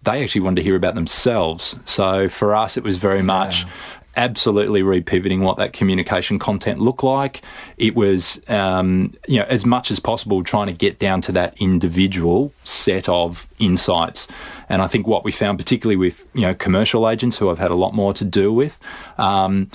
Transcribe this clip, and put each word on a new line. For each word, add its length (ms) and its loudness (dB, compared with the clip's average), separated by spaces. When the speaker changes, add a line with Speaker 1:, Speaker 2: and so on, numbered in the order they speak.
Speaker 1:
they 200 -2
actually 200 -2
wanted 140 2
to 60 0
hear 140 2
about 180 0
themselves. 920 0
So 440 0
for 260 0
us, 220 0
it 80 -6
was 120 0
very 220 2
Speaker 2:
Yeah. 40 2
Speaker 1:
much 440 0
absolutely 680 2
repivoting 580 2
what 160 2
that 160 -2
communication 640 0
content 400 -4
looked 240 0
like. 380 0
It 160 0
was, 520 0
um, 640 0
you 120 2
know, 100 0
as 160 0
much 260 0
as 100 -2
possible 440 -2
trying 220 0
to 80 -4
get 240 -2
down 240 0
to 100 -6
that 300 0
individual 880 2
set 460 0
of 400 -2
insights. 720 0
And 140 0
I 40 0
think 200 -2
what 180 0
we 80 -4
found, 260 -2
particularly 380 0
with, 380 0
you 80 0
know, 120 2
commercial 540 2
agents 300 -2
who 100 2
I've 100 0
had 120 0
a 40 0
lot 200 0
more 180 2
to 140 -4
do 260 2
with, 260 0
um, 580 0